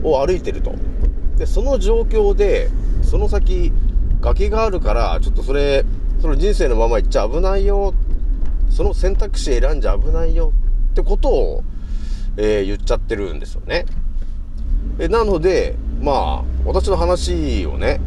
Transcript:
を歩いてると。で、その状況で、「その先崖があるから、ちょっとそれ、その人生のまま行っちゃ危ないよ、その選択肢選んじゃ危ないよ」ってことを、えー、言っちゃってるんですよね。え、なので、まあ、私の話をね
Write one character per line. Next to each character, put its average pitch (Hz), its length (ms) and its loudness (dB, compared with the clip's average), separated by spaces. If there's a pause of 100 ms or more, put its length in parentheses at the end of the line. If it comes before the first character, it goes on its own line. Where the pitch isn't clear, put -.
を 139 200 0
歩 180 100 0
い - 80 -2
て - 100 -6
る - 100 -4
と。 - 140 -2 (640)
で、 - 80 0
そ - 160 0
の - 160 0
状 226 220 2
況 214 340 2
で、 180 340 0 (320)
「そ - 160 2
の 220 100 2
先 - 440 2 (500)
崖 120 280 2
が 220 160 0
あ 220 40 0
る 185 100 -2
か - 140 0
ら、 107 280 0
ち - 80 2
ょ - 20 0
っ - 40 0
と - 80 0
そ 131 100 -2
れ、 139 320 2 (340)
そ - 80 2
の 147 80 2
人 185 180 2
生 165 140 2
の 139 80 2
ま 117 120 2
ま 113 100 2
行 98 80 0
っ - 40 2
ち - 80 0
ゃ 104 100 0
危 156 140 0
な 190 160 2
い 196 80 2
よ、 202 280 2 (760)
そ 160 140 2
の 196 100 2
選 - 220 2
択 - 240 0
肢 127 200 0
選 139 160 2
ん - 60 -2
じ - 60 0
ゃ - 100 2
危 - 140 2
な - 140 2
い - 100 4
よ」 165 160 2 (400)
っ - 20 -2
て - 80 2
こ - 160 2
と 285 120 2
を、 131 340 0 (760)
え 107 240 0
ー、 98 40 -2
言 101 100 -4
っ - 20 -8
ち - 140 -2
ゃ 117 40 2
っ 107 40 -2
て 113 160 -4
る 98 180 -6
ん - 60 -8
で - 80 -8
す - 60 -10
よ - 120 -8
ね。 170 200 -4 (1120)
え、 160 80 -2
な 226 160 0
の 196 160 0
で、 151 360 0 (260)
ま 95 420 -2
あ、 - 0 - (220)
私 185 240 -2
の 185 80 0
話 170 680 -2
を - 120 -6
ね 131 300 -2